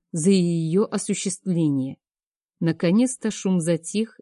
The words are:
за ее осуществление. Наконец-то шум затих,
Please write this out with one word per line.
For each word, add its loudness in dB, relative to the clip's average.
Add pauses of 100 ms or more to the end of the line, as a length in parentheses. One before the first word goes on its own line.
(120)
за 2
ее 2
осуществление. -2 (600)
Наконец-то 0
шум -2
затих, -4